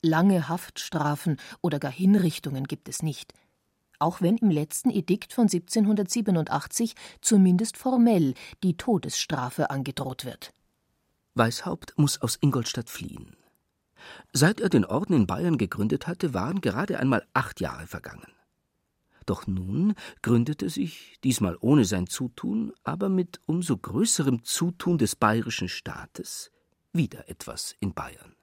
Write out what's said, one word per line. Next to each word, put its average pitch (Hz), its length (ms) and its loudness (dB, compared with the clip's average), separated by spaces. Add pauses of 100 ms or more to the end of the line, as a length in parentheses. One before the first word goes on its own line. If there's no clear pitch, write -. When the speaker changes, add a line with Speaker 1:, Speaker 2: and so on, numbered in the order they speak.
Speaker 1:
Lange 165 460 4
Haftstrafen 147 880 -2 (240)
oder 151 180 0
gar 139 140 -4
Hinrichtungen 170 720 2
gibt - 240 -10
es - 160 -8
nicht, - 280 -6 (680)
auch 170 200 0
wenn 190 180 4
im 214 120 4
letzten 156 400 0
Edikt 196 420 -2
von 233 140 2
siebzehnhundertsiebenundachtzig 202 1500 0 (240)
zumindest 190 560 6
formell 233 580 4 (300)
die 175 120 2
Todesstrafe - 920 -2
angedroht 131 540 -6
wird. - 280 -14 (840)
Speaker 2:
Weishaupt - 600 -2
muss 147 240 2
aus - 200 -2
Ingolstadt 123 500 -2
fliehen. - 460 -14 (960)
Seit 156 280 4
er 214 80 0
den 123 160 4
Orden 170 300 0
in 110 120 6
Bayern 143 320 0
gegründet 104 480 -2
hatte, 170 260 -4
waren 185 280 -2
gerade 139 400 -4
einmal 127 320 0
acht - 280 -2
Jahre 80 280 -8
vergangen. - 420 -16 (960)
Doch - 240 -4
nun 101 460 0 (280)
gründete 120 480 2
sich, - 540 -8
diesmal 107 360 0
ohne 131 240 6
sein 92 220 0
Zutun, - 680 -6 (120)
aber 185 240 -4
mit 185 380 -2
umso 165 300 -2
größerem 131 680 0
Zutun 175 540 -2
des 117 180 0
bayerischen 110 520 0
Staates, - 840 -12 (400)
wieder - 360 -4
etwas - 520 -12
in 98 140 -6
Bayern. - 480 -14